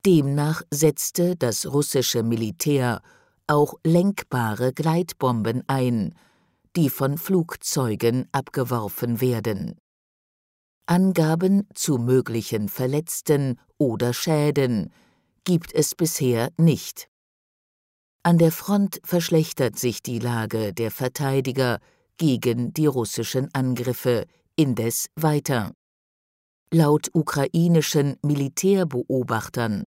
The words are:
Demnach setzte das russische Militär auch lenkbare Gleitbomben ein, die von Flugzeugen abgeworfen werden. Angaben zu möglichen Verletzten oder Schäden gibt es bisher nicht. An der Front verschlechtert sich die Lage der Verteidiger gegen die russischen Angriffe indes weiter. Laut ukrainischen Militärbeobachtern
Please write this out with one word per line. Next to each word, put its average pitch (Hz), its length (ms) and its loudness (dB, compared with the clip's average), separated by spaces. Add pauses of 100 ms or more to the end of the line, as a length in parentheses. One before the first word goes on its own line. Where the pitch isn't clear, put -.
Demnach 147 640 2
setzte 160 680 0
das 120 300 -2
russische 131 560 0
Militär 117 800 -2 (440)
auch 147 280 2 (100)
lenkbare 131 880 0
Gleitbomben 127 960 -2
ein, 123 480 0 (600)
die 160 140 2
von 139 300 -2
Flugzeugen 127 1120 -2
abgeworfen 120 880 -4
werden. 113 560 -2 (1080)
Angaben 180 880 2
zu - 240 -2
möglichen 117 720 0
Verletzten 139 920 -2 (200)
oder 120 340 0
Schäden 143 800 0 (520)
gibt 170 280 0
es - 220 0
bisher 127 640 0
nicht. - 500 0 (1120)
An 170 140 4
der 160 160 6
Front 202 500 -2
verschlechtert 160 760 0
sich 123 240 -2
die 123 160 -6
Lage 110 560 -4
der 113 160 -4
Verteidiger 131 920 -2 (380)
gegen 120 560 0
die 156 100 0
russischen 131 680 -2
Angriffe 123 720 -2 (300)
indes 117 500 0 (100)
weiter. 147 560 0 (1000)
Laut 151 440 4
ukrainischen 156 1040 2
Militärbeobachtern 131 1600 0 (120)